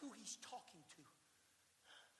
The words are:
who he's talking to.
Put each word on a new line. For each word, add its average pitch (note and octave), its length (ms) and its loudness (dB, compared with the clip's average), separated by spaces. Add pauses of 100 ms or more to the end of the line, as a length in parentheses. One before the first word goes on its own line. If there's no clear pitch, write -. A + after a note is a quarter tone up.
who C#4+ 160 8
he's G#3+ 220 6 (100)
talking G3 320 2 (160)
to. D3+ 60 -6 (1160)